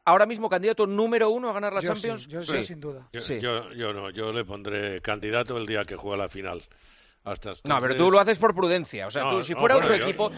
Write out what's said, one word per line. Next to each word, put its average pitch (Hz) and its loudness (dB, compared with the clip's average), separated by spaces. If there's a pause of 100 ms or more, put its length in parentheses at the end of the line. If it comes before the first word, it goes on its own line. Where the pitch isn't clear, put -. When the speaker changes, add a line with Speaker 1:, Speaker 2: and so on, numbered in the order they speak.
Speaker 1:
ahora 190 8
mismo 220 -4
candidato 208 2
número 220 2
uno 240 0
a 214 -2
ganar 202 -4
la 196 0
Speaker 2:
Yo 170 -2
sí, 214 -2
Speaker 1:
Champions? 226 -6
Speaker 2:
yo, 151 -8
Speaker 1:
Sí. 156 -4
Speaker 2:
yo 127 0
sin 156 -12
duda. 139 -12
Speaker 3:
Yo, 117 -8
Speaker 1:
Sí. 120 -4
Speaker 3:
yo, 113 -2
yo 117 -4
no, 98 -6
yo 110 -6
le 113 -2
pondré 101 -6
candidato 110 -2
el 110 -6
día 107 -2
que 95 -12
juegue 98 -6
la 98 -4
final. 92 -10 (640)
Hasta 101 -10
Speaker 1:
No, 92 -10
pero 147 0
Speaker 3:
entonces 127 2
Speaker 1:
tú 175 6
lo 196 8
haces 202 2
por 202 -2
prudencia, 170 -2
o 104 -8
sea, 139 -4
Speaker 3:
No, 135 0
Speaker 1:
tú, 185 0
si 170 -4
Speaker 3:
no, 160 -6
Speaker 1:
fuera 247 6
Speaker 3:
pero 262 4
Speaker 1:
otro 220 6
Speaker 3:
yo 120 0
Speaker 1:
equipo, 202 0